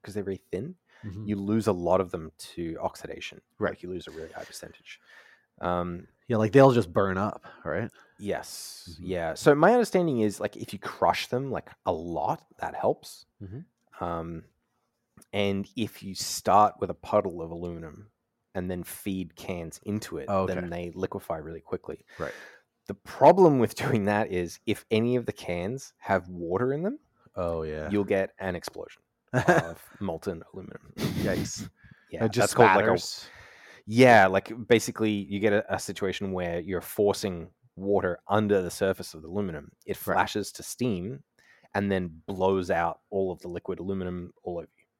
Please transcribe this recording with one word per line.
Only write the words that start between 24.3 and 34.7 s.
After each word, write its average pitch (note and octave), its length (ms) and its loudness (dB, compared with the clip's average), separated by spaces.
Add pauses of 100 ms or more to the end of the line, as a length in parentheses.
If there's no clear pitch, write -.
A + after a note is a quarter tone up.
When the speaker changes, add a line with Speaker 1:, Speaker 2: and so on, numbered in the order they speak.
Speaker 1:
is F2 340 -4
if - 240 -2
any A#2 260 2
of A#2+ 120 -2
the G#2+ 60 -4
cans - 680 -6
have F2+ 280 0
water F#2 460 -2
in D3+ 80 -4
them, A#3+ 160 -4 (380)
Speaker 2:
Oh, E2+ 260 -4
yeah. D#2 300 -6
Speaker 1:
you'll G#2 120 2
get F#2+ 360 0
an F#2 160 -4
explosion - 480 -14 (140)
Speaker 2:
<laughs> - 160 -14
Speaker 1:
of B2+ 480 2 (180)
molten E2+ 420 -6 (120)
aluminum. - 440 -18
Speaker 2:
Yikes. - 760 -4
Speaker 1:
<laughs> - 60 -20 (300)
Yeah, - 140 -4
Speaker 2:
It G#2+ 80 2
just A#2 60 -2
Speaker 1:
that's G#2 160 2
called, A#2 140 8 (100)
like, G#2 80 4
a F#2 120 4
Speaker 2:
spatters. - 320 -8 (560)
Speaker 1:
Yeah, A2+ 420 10
like, F#2+ 260 2 (160)
basically A2 420 4